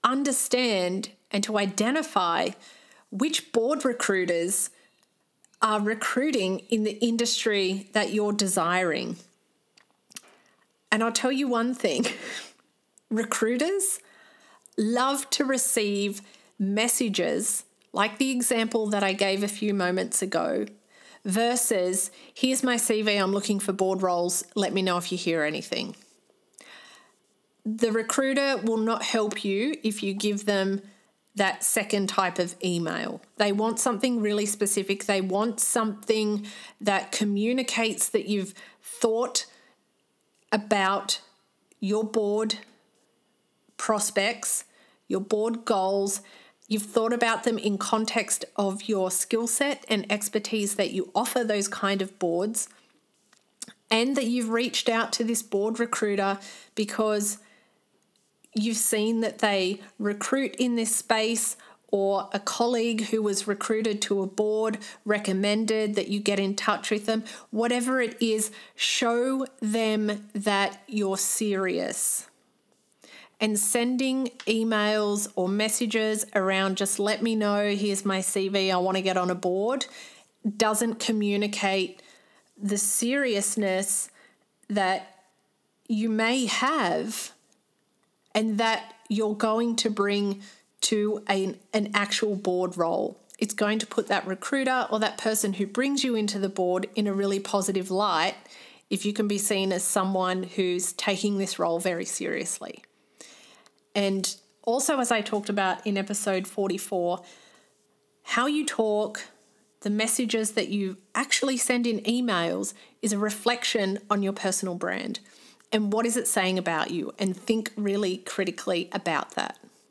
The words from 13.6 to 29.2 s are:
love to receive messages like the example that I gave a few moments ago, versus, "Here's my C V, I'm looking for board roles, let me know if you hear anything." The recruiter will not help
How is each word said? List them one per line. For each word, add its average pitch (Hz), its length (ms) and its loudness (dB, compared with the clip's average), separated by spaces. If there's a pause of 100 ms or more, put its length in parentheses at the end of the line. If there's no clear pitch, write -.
love 247 520 0
to - 140 0
receive 208 760 0 (360)
messages 196 1040 0 (280)
like 208 240 0
the 262 140 0
example 233 560 0
that 208 160 2
I 196 100 4
gave 196 300 2
a 202 60 0
few 202 260 -2
moments 185 480 0
ago, 190 440 -2 (580)
versus, 202 840 0 (240)
"Here's 262 280 0
my 247 140 2
C 226 260 2
V, 208 140 2
I'm 196 160 2
looking 196 280 0
for 196 120 -2
board 190 300 0
roles, 175 420 2 (100)
let 196 180 0
me 190 100 0
know 185 140 2
if 180 160 -2
you 180 60 -4
hear 165 260 0
anything." - 500 -4 (1700)
The 220 280 0
recruiter 269 720 2
will 226 140 2
not 220 260 0
help 214 400 -2